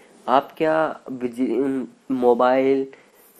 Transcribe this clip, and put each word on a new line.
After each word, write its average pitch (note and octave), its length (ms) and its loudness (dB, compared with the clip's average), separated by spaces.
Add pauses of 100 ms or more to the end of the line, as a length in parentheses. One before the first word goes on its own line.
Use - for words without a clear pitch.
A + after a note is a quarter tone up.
(280)
आप B2 300 0
क्या D#3 420 -2 (120)
बिज-, B2 760 -4 (240)
मोबाइल C3 760 2 (520)